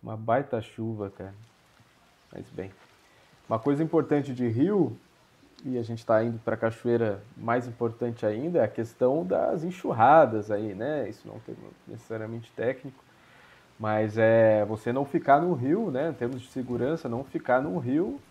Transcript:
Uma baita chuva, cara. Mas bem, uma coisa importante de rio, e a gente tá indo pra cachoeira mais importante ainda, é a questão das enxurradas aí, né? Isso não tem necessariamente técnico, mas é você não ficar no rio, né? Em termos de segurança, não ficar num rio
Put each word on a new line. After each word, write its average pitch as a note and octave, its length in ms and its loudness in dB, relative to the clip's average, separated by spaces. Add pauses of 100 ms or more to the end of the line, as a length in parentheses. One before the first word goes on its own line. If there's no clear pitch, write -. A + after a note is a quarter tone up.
Uma A2 160 -10
baita A#2 440 -2
chuva, A2 480 -8
cara. F#2+ 240 -16 (960)
Mas - 180 -16
bem, F#2+ 220 -12 (760)
uma A2 120 0
coisa C#3+ 240 0
importante D3 500 0
de B2 140 -2
rio, C3+ 500 2 (640)
e B2+ 140 -6
a A#2+ 60 -4
gente A2+ 220 -8
tá A2 180 4
indo A#2 160 -2
pra A2+ 180 -4
cachoeira A2+ 640 0 (160)
mais A#2 300 -2
importante A#2 580 -4
ainda, C#3 340 0
é B2 40 4
a G#2+ 40 2
questão B2+ 580 -2
das - 380 -2
enxurradas C3 840 4
aí, G#2+ 240 -2
né? B2 340 -4
Isso - 200 -14
não G#2+ 120 -14
tem - 160 -14 (320)
necessariamente A2+ 640 -12
técnico, C3 500 -6 (760)
mas G#2+ 380 0
é A2 480 6
você A2+ 260 -4
não C3+ 140 0
ficar C#3+ 360 4
no F3 120 0
rio, D#3 380 0
né? C#3 180 -2
Em D3+ 40 -6
termos B2 280 -6
de A2+ 60 -18
segurança, B2 600 -4
não A#2+ 160 -4
ficar C3 380 0
num E3+ 160 -4
rio E3 420 -2 (120)